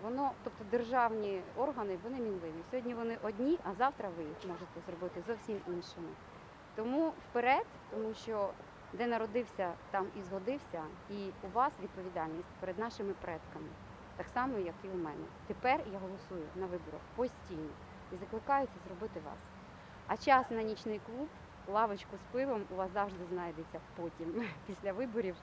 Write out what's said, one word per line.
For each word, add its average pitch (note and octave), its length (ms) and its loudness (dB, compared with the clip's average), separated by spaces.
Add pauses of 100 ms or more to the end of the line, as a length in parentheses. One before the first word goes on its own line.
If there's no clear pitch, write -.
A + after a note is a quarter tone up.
Воно, B3+ 280 2 (120)
тобто A#3 280 -6
державні A3+ 680 6 (160)
органи, A3+ 460 2
вони A#3+ 120 -2
мінливі. F3 560 0
Сьогодні B3 220 0
вони A3+ 300 0
одні, A#3+ 400 4
а G3+ 100 0
завтра A3+ 440 2
ви E3+ 60 -2
їх D#3 240 -6
можете F3 400 -6
зробити F3 400 -4
зовсім G#3+ 400 -2
іншими. F3 400 -4 (680)
Тому C#4 380 4 (160)
вперед, C4 360 8 (260)
тому A3 220 0
що G#3+ 360 0 (440)
де A3 140 2
народився, A3 680 2 (180)
там G3 140 4 (140)
і - 20 -4
згодився, F#3+ 600 -2 (260)
і G3+ 200 -4 (140)
у G3 100 -6
вас C4 200 6 (100)
відповідальність F3+ 680 -4 (100)
перед F#3 200 -2
нашими G#3+ 420 0
предками, D#3+ 460 -6 (500)
так F3+ 100 -2
само, B3+ 300 2
як F3 260 0
і G3 40 -6
у F#3+ 100 -2
мене. D#3 280 -2 (220)
Тепер C4 340 4 (120)
я G3 60 -4
голосую F#3 560 -6
на F#3 100 0
виборах E3 360 -4 (140)
постійно F3+ 540 -2 (420)
і F#3+ 40 -6
закликаю A3 520 4
це - 200 -10
зробити F#3+ 320 -4
вас. D3+ 200 -8 (720)
А G#3+ 60 4
час B3+ 340 8
на A3+ 120 2
нічний G#3+ 420 0
клуб, B3 220 -4 (400)
лавочку G3+ 500 2
з - 140 -12
пивом B3 400 2
у F#3 40 -4
вас F#3 160 0
завжди F#3+ 340 2
знайдеться E3+ 540 -2 (160)
потім, E3+ 500 -2 (100)
<laughs> - 120 -12
після G3 260 -2
виборів. G#3 480 0